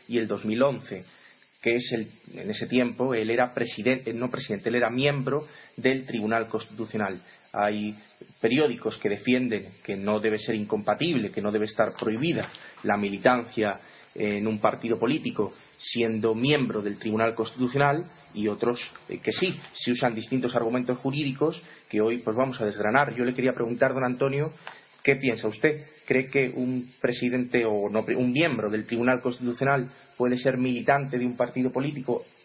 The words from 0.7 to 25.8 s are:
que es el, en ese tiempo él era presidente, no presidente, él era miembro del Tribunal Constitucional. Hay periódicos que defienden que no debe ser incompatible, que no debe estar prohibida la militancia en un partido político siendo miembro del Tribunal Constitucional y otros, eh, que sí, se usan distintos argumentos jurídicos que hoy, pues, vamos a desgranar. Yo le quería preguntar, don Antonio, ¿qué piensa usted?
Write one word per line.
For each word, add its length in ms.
que 140
es 180
el, 160
en 160
ese 180
tiempo 460
él 160
era 240
presidente, 600
no 160
presidente, 400
él 60
era 120
miembro 580
del 300
Tribunal 400
Constitucional. 760
Hay 460
periódicos 560
que 140
defienden 580
que 120
no 240
debe 180
ser 160
incompatible, 760
que 120
no 100
debe 140
estar 280
prohibida 540
la 120
militancia 840
en 320
un 120
partido 400
político 540
siendo 540
miembro 460
del 180
Tribunal 360
Constitucional 680
y 140
otros, 320
eh, 120
que 120
sí, 220
se 180
usan 220
distintos 420
argumentos 420
jurídicos 600
que 140
hoy, 160
pues, 180
vamos 240
a 60
desgranar. 480
Yo 100
le 80
quería 200
preguntar, 420
don 100
Antonio, 480
¿qué 140
piensa 320
usted? 380